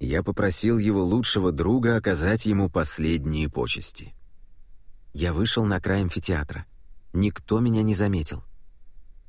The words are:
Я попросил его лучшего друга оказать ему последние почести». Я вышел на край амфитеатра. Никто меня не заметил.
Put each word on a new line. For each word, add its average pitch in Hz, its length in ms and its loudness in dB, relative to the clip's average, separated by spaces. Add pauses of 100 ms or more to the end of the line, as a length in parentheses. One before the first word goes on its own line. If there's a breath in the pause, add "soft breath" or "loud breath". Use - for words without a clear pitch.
Я 82 240 -2
попросил 101 560 2
его 101 240 2
лучшего 95 480 2
друга 113 460 2
оказать 98 500 2
ему 98 200 4
последние 78 800 0
почести». - 680 -6 (1000)
Я 87 200 -2
вышел 110 320 2
на 98 140 2
край 95 220 2
амфитеатра. 90 640 -2 (480)
Никто 101 460 2
меня 113 240 4
не 110 100 4
заметил. 95 500 0 (840)